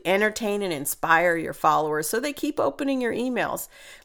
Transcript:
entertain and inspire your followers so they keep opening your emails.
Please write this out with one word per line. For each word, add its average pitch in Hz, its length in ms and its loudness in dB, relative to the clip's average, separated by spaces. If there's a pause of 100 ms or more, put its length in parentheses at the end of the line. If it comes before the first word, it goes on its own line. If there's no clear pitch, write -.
entertain 202 580 0
and 185 100 -2
inspire 165 640 2
your 160 160 -4
followers 151 560 2
so 220 100 0
they 285 140 -4
keep 311 260 -4
opening 277 420 0
your 240 120 -2
emails. 240 560 -2 (360)